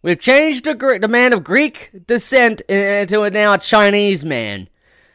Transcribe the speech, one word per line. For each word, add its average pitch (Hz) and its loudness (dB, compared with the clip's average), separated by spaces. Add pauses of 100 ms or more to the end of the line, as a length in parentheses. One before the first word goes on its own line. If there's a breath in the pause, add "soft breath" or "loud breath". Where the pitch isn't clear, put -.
We've 175 -2
changed 277 2
the 302 -2
Gre-, 247 0
the 208 -2
man 247 4
of 180 -2
Greek 247 -2 (180)
descent, 240 0
uh, 202 0
to 208 -2
a 208 -2
now 208 0
a 196 0
Chinese 202 0
man 104 -8 (460)